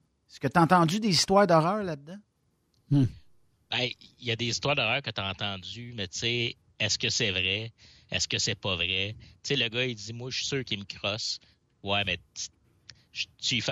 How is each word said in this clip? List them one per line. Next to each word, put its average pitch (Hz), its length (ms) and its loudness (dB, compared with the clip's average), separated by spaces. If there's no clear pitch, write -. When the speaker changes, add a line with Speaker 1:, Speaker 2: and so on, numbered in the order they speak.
Speaker 1:
est-ce - 100 -20
que 139 80 -4
t'as 170 140 4
entendu 170 380 6
des 214 100 2
histoires 190 380 6
d'horreur 175 360 4
là-dedans ? 160 360 -10
Speaker 2:
Hmm. 139 140 6
Speaker 3:
Ben, 123 180 -2
il 123 80 -14
y 117 40 -2
a 113 40 0
des 120 120 -4
histoires 139 280 0
d'horreur 127 260 0
que 120 80 -6
t'as 98 220 -4
entendues, 101 640 -8
mais 98 120 -6
tu - 120 -10
sais, 120 360 -2
est-ce 107 220 -2
que 120 100 0
c'est 104 220 0
vrai ? 95 400 -2
Est-ce 185 160 -2
que 110 100 -4
c'est 107 180 0
pas 95 200 -2
vrai ? 95 440 -2
Tu - 60 -20
sais, 143 120 0
le 120 140 0
gars, 123 160 -2
il 123 100 -4
dit, « 104 180 -12
Moi, 123 160 -10
je 123 80 -6
suis - 80 -4
sûr 135 200 -2
qu'il 101 140 -4
me 98 40 -10
crosse. » - 560 -4
Ouais, 101 220 0
mais 87 140 -2
tu, - 140 -6
tu - 140 -2
y 107 60 0
fais, - 100 -2